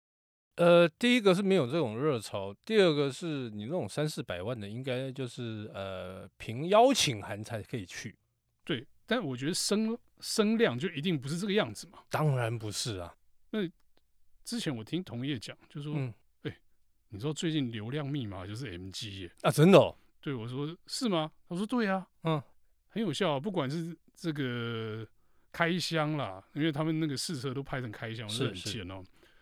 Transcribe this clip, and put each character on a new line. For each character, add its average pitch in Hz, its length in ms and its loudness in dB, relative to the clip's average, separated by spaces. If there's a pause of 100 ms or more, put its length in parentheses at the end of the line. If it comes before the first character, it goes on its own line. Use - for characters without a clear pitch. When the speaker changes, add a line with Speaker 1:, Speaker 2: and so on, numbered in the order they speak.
(560)
Speaker 1:
呃， 170 320 8 (100)
第 247 160 6
一 254 60 6
个 196 120 8
是 180 80 2
没 190 140 4
有 151 120 6
这 143 120 0
种 113 180 0
热 135 220 2
潮， 101 340 -6 (120)
第 220 160 4
二 180 120 8
个 143 200 2
是 143 380 -4
你 104 160 -6
那 127 40 -6
种 160 180 -2
三 151 200 -2
四 151 120 -8
百 90 220 -6
万 120 160 -4
的， 101 100 -8
应 113 140 -8
该 131 300 -4
就 131 120 -6
是， 113 480 -8
呃， 95 640 -8
凭 123 300 -8
邀 226 260 8
请 117 300 2
函 107 200 -8
才 110 200 -8
可 - 140 -10
以 98 100 -6
去。 - 300 -12 (480)
Speaker 2:
对， 131 200 -4 (220)
但 226 180 0
我 131 120 -4
觉 127 100 -4
得 170 80 -2
声-， 220 420 0 (220)
声 220 400 2
量 180 180 4
就 147 120 -2
一 147 120 -8
定 165 160 2
不 131 120 -4
是 165 100 -4
这 196 80 -4
个 190 60 -2
样 190 200 2
子 - 200 -14
嘛。 - 80 -20 (100)
Speaker 1:
当 143 260 2
然 117 220 0
不 107 140 -6
是 110 240 -4
啊。 87 180 -10 (360)
Speaker 2:
那 220 100 -2 (840)
之 240 140 -6
前 - 180 -4
我 110 60 -6
听 156 220 -4
同 120 200 -6
业 139 140 -4
讲， - 180 -10 (120)
就 151 120 -12
说， 147 160 -6
Speaker 1:
嗯。 131 160 -4 (300)
Speaker 2:
“哎， - 160 -8 (520)
你 98 100 -12
知 113 40 -6
道 156 80 -2
最 160 200 -4
近 139 180 0
流 110 200 -8
量 147 140 -4
密 139 220 -4
码 95 180 -8
就 98 120 -8
是 127 120 -8
M 92 220 -10
G 98 300 -10
耶。” 87 120 -12 (100)
Speaker 1:
啊， 160 100 4
真 160 180 8
的 180 80 12
哦？ 98 180 6 (240)
Speaker 2:
对， 143 140 -6
我 117 140 -6
说 143 280 -6 (120)
：“是 - 200 -2
吗？” 160 220 0 (180)
他 180 60 -8
说 185 100 -2
：“对 226 220 0
啊。” 190 180 0 (200)
Speaker 1:
嗯。 160 180 0 (460)
Speaker 2:
很 196 120 -4
有 202 120 0
效 160 240 0
啊， - 20 0
不 160 100 -4
管 160 220 0
是 165 260 -6 (200)
这 165 160 -4
个 117 760 -4 (460)
开 170 260 2
箱 156 380 0
啦， 98 280 -6 (100)
因 143 80 -2
为 160 100 2
他 143 100 -2
们 160 160 0
那 160 80 0
个 139 100 -2
试 147 220 -4
车 127 160 -6
都 139 80 -4
拍 135 180 -6
成 120 120 -6
开 113 200 -8
箱， 110 160 -8
Speaker 1:
是， 113 140 -2
Speaker 2:
我 120 60 2
觉 101 60 -8
得 90 60 -12
很 101 120 -6
贱 92 180 -8
哦。 95 140 -12
Speaker 1:
是。 - 60 -20 (320)